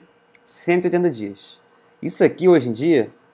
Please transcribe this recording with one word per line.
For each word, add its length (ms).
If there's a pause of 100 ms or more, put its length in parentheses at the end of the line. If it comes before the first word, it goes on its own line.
(460)
cento 400
e 20
oitenta 220
dias. 500 (420)
Isso 220
aqui, 240
hoje 220
em 20
dia, 400 (220)